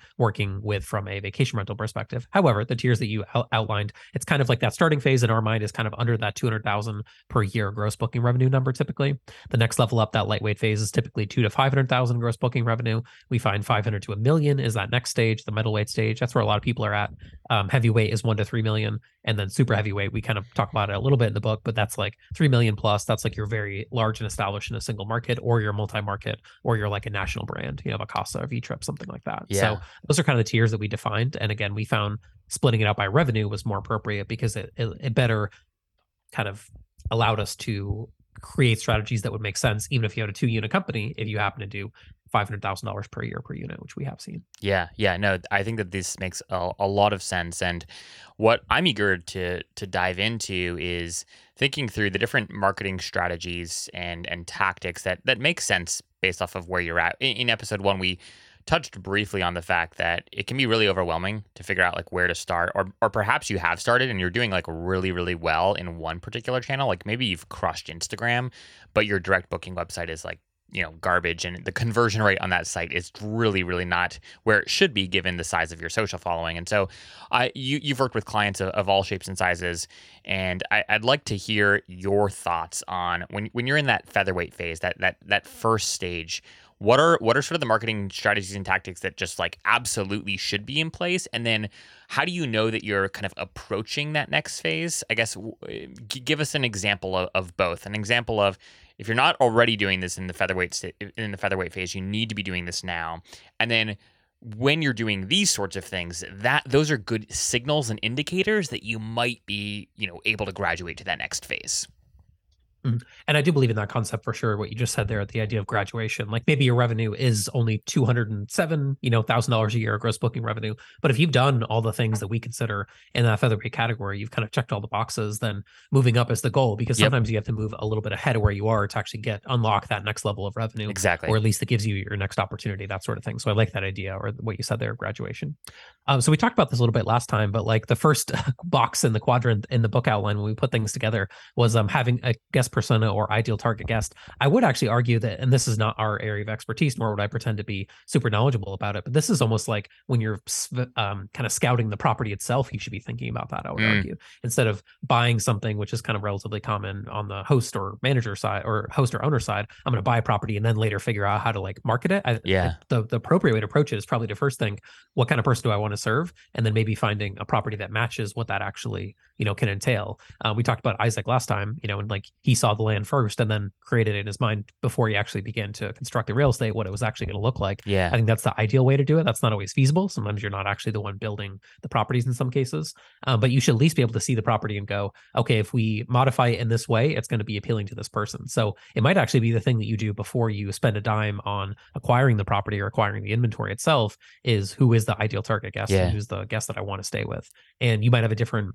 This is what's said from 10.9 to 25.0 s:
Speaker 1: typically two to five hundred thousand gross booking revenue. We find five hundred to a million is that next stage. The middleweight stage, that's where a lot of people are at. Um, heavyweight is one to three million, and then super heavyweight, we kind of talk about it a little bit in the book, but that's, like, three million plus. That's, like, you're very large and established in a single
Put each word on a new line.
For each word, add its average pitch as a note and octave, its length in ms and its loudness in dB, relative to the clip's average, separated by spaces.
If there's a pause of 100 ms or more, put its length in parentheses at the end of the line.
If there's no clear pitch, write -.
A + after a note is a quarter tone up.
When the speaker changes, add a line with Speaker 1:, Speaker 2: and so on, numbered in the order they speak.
Speaker 1:
typically - 340 -2
two B2 180 0
to A2+ 60 4
five C3+ 220 4
hundred C3+ 180 2
thousand B2 300 2
gross A#2 180 0
booking A#2+ 280 0
revenue. A2+ 360 0 (280)
We B2 100 2
find G#2 260 0
five G#2+ 180 4
hundred G#2 200 -2
to A2 100 -6
a G2+ 40 -4
million C#3+ 420 4
is B2 140 0
that G#2 180 -2
next B2 200 0
stage. A2 340 2
The - 60 -6
middleweight G#2+ 380 0
stage, A2 300 -2
that's A#2+ 160 -4
where B2 60 4
a G#2 40 2
lot G#2 120 2
of G2+ 60 -2
people A2+ 220 -2
are G#2 80 0
at. G#2 180 0 (380)
Um, G2+ 200 2
heavyweight A2+ 420 4
is A2+ 120 -2
one A2+ 140 2
to G#2 80 0
three A2+ 160 -2
million, A2 380 -2 (240)
and A2 160 0
then G2 100 -4
super B2 260 4
heavyweight, G2+ 360 -2
we A2 100 -2
kind G#2+ 160 -2
of G2+ 160 -6
talk G#2 180 0
about G2+ 180 0
it G2+ 60 -2
a G2 40 -2
little C3+ 180 4
bit A#2 100 4
in G#2+ 60 -2
the G#2+ 80 -2
book, A2 220 -2
but A2+ 120 -4
that's, G#2+ 220 -2
like, G2+ 200 -4 (180)
three D#3 140 4
million A#2+ 260 4
plus. G#2 300 0
That's, A2 180 0
like, - 140 -2
you're G#2+ 100 -4
very G2+ 440 -6
large A2 280 0
and G#2+ 80 -4
established G2+ 420 -4
in A2+ 60 -6
a A2 60 -6
single G2+ 240 -6